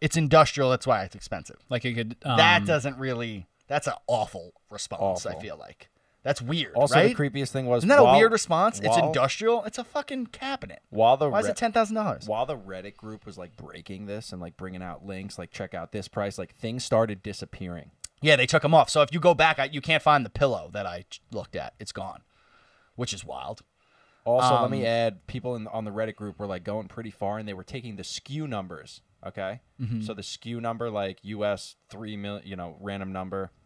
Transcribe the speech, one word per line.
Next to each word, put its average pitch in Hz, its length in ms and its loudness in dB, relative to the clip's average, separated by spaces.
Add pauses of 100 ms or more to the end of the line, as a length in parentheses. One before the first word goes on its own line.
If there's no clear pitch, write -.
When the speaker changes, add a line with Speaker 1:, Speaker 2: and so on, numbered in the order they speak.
Speaker 1:
"It's 156 160 0
industrial, 143 540 6
that's 127 160 0
why 107 180 2
it's 92 100 -12
expensive." - 440 -12 (100)
Speaker 2:
Like, 123 160 -4
you 120 100 -2
could, 117 280 -4
Speaker 1:
That 160 400 4
Speaker 2:
um, - 20 -4
Speaker 1:
doesn't 143 320 0
really, 117 500 -6 (200)
that's 143 200 -2
an 123 80 -2 (120)
awful 101 480 -4 (160)
response, 95 560 -4
I 95 40 -4
Speaker 3:
Awful. 80 120 -8
Speaker 1:
feel 76 160 -12
like. - 320 -20 (340)
That's 135 180 -2
weird, 143 320 -4
Speaker 3:
Also, 120 220 4
Speaker 1:
right? 214 200 6
Speaker 3:
the 151 60 0
creepiest 139 280 -2
thing 131 160 -4
was 120 120 4
Speaker 1:
Isn't 180 120 2
that 285 120 10
Speaker 3:
while, 127 140 10
Speaker 1:
a - 20 8
weird 226 140 8
response? 202 480 2
It's 208 80 0
Speaker 3:
while, - 180 4
Speaker 1:
industrial. 160 580 2
It's 214 140 -8
a 233 60 -8
fucking 269 420 -6
cabinet. - 540 -10 (100)
Speaker 3:
while 113 260 6
the 143 140 2
Speaker 1:
Why 196 80 2
is 220 80 2
Speaker 3:
Re-, 208 60 0
Speaker 1:
it - 40 -6
ten 226 160 -2
thousand 220 220 2
dollars? 190 320 -2
Speaker 3:
while 110 180 -2
the 143 120 -4
Reddit 95 400 -14
group 110 280 -16
was, 95 140 -16
like, 87 180 -16
breaking 87 500 -14
this 104 260 -10
and, 92 100 -12
like, 85 140 -14
bringing 92 260 -12
out 90 240 -14
links, 98 320 -10
like, 87 140 -14
"Check 95 220 -10
out 85 180 -10
this 101 160 -8
price," 101 280 -6
like, 90 180 -12
things 120 300 -8
started 110 380 0
disappearing. 87 680 -12 (280)
Speaker 1:
Yeah, 151 160 6
they 127 100 4
took 156 180 2
'em 156 100 4
off. 143 160 8
So 151 120 4
if 143 100 2
you 165 80 -2
go 175 120 8
back, 156 260 4
I, 135 80 0
you 143 140 -8
can't 151 220 0
find 143 240 6
the - 40 -14
pillow 101 420 0
that 101 140 -4
I 87 220 -8
ch-, - 220 -18
looked 104 240 -8
at. 71 240 -8
It's - 140 -12
gone, - 300 -12 (760)
which 120 180 -6
is 92 100 -12
wild. 67 380 -12 (600)
Speaker 3:
Also, 123 360 4
let 113 100 0
me 107 100 -2
Speaker 1:
Um, 117 60 -2
Speaker 3:
add, 117 420 0
people 123 260 -6
in, 110 140 -8
on 110 160 -8
the 104 80 -8
Reddit 110 240 -6
group 104 220 -12
were, 104 80 -8
like, 90 180 -8
going 104 240 -6
pretty 113 240 -12
far, 104 260 -6
and 107 100 -10
they 98 60 -10
were 92 100 -14
taking 117 320 -12
the - 80 -12
skew 151 440 -10
numbers, 92 520 -10 (240)
okay? 98 360 -10 (200)
Speaker 1:
Mm-hmm. 113 220 -4
Speaker 3:
So 107 120 -8
the 98 100 -12
skew 117 360 -12
number, 117 300 -6
like, 98 320 -6
U 104 220 -6
S 101 320 -4 (120)
three 107 280 -12
million, 101 300 -10
you 98 100 -12
know, 87 240 -12
random 98 320 -8
number, 95 400 -6 (140)